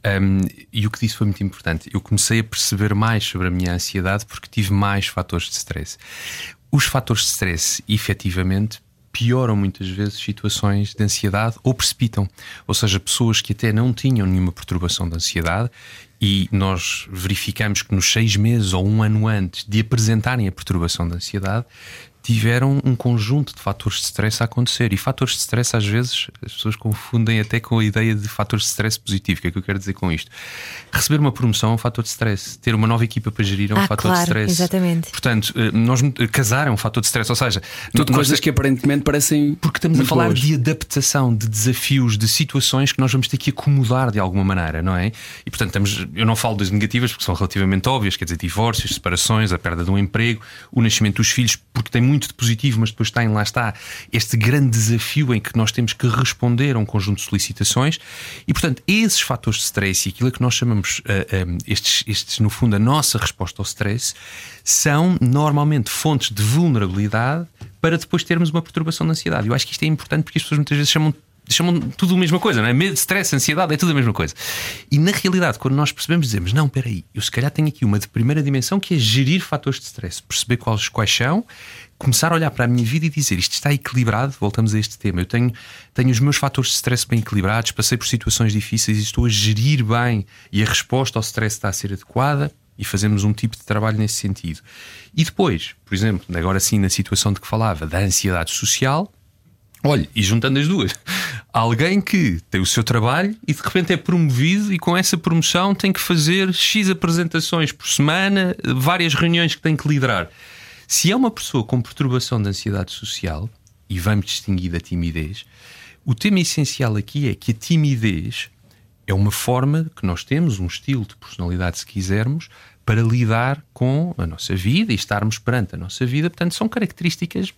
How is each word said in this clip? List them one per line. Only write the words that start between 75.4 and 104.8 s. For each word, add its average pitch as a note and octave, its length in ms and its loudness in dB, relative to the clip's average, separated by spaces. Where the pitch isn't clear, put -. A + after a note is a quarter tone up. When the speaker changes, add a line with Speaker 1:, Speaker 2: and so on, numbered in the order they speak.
Speaker 1:
quando C3 160 0
nós D3 180 2
percebemos, D#3+ 340 0
dizemos, G2 260 -2
"Não, D3 140 4
espera B2+ 220 -2
aí, F#2 160 -6
eu A2 80 -6
se - 80 -4
calhar C3 200 -2
tenho D#3 180 0
aqui - 180 -4
uma G#2 120 4
de G#2 80 -4
primeira C#3 360 0
dimensão C#3 360 0
que F#3 160 -2
é D#3 40 2
gerir C3 420 2
fatores C#3 400 -4
de - 60 -18
stress, - 360 -12
perceber - 360 -2
quais, A2 300 -2
quais G#2+ 220 0
são, E3 340 2
começar D#3 340 2
a - 20 2
olhar D#3+ 160 2
para - 140 -2
a A#2+ 40 2
minha A#2+ 160 2
vida D3+ 220 0
e D#3 40 2
dizer, C#3 280 -2
isto - 140 -2
está - 200 0
equilibrado", B2+ 680 0
voltamos G#2+ 340 0
a G#2+ 40 0
este - 200 -4
tema, F2+ 220 -2
eu F#2 60 0
tenho, A#2+ 260 0
tenho B2+ 160 4
os A#2 100 2
meus C#3+ 160 4
fatores C3+ 340 -2
de - 60 0
stress A#2+ 300 -2
bem A#2 140 0
equilibrados, G#2 520 0
passei A#2 260 0
por - 80 -6
situações A2 460 0
difíceis G#2+ 460 0
e G#2 40 0
estou A#2+ 240 0
a - 20 4
gerir A2 560 2
bem A#2 400 0
e G2+ 100 2
a A2 40 2
resposta B2+ 520 -2
ao A2 40 -2
stress A2 340 -2
está - 120 -4
a G2 40 -2
ser G2 200 -6
adequada C#3 600 -2
e G#2 60 -6
fazemos G#2 380 2
um G#2+ 100 2
tipo A2 240 -4
de - 80 -20
trabalho G#2+ 340 0
nesse G#2+ 160 0
sentido. F2+ 460 -6
E D#3+ 100 0
depois, C#3 480 -2
por - 100 -8
exemplo, G2 300 0
agora F#2 220 0
sim G#2+ 200 2
na G2 100 4
situação - 440 0
de F#2+ 80 -4
que - 60 -18
falava, G2+ 400 -2
da D#2+ 120 -2
ansiedade F#2 520 0
social, C#3 640 -2
olha, D3 320 2
e G#2+ 60 0
juntando A#2 360 2
as D3 80 2
duas, D#3+ 240 0
alguém A#2+ 480 2
que C#3 400 0
tem F#2+ 100 0
o F#2 60 2
seu - 160 2
trabalho B2+ 540 0
e D#3 60 -2
de - 100 -4
repente F#3 300 0
é E3+ 40 2
promovido E3+ 760 2
e F3 60 -2
com F3 180 0